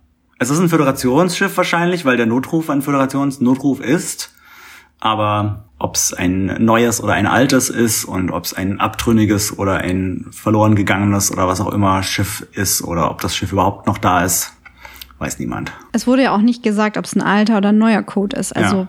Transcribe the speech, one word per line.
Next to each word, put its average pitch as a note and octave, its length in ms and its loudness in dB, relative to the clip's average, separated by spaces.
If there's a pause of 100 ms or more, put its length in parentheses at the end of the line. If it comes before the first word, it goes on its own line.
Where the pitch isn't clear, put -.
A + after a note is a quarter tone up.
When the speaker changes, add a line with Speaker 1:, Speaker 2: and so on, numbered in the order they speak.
(400)
Speaker 1:
Es B2 100 -2
ist D3 80 2
ein F3 120 2
Föderationsschiff D#3 840 2
wahrscheinlich, F3 480 0
weil B2 140 2
der A#2 80 2
Notruf C3 460 0
ein C#3 100 0
Föderationsnotruf C3+ 1000 0
ist. - 520 -4 (680)
Aber G#2 680 0 (120)
ob's - 360 -4
ein F#2 320 0 (180)
neues A2+ 400 2
oder G2 100 0
ein F#2+ 140 2
altes C3 420 2
ist A2+ 360 0
und F#2 260 -4
ob's F2 220 -6
ein F#2+ 260 -4
abtrünniges G#2 800 0
oder F#2+ 180 0
ein F#2 540 -4
verloren G#2+ 440 2
gegangenes G2+ 560 0
oder F#2 160 0
was F#2 140 0
auch - 120 -2
immer F#2+ 280 2
Schiff - 520 -4
ist - 280 -2
oder E2 300 -4
ob - 100 -10
das F2+ 140 -4
Schiff G2 160 -4
überhaupt F#2+ 360 0
noch G2+ 100 -2
da F2+ 260 2
ist, - 300 -2 (680)
weiß C#2 200 -8
niemand. - 340 -8 (180)
Speaker 2:
Es A3+ 160 -2
wurde C4 160 4
ja F#3 120 2
auch G#3+ 60 2
nicht A#3+ 220 2
gesagt, G#3+ 340 0
ob's - 180 -8
ein G3+ 60 2
alter G#3 360 2
oder G3+ 120 2
ein G#3+ 80 4
neuer A3 260 4
Code - 340 -4
ist. - 180 -6
Also G3 220 2
Speaker 1:
Ja. F#3+ 120 -2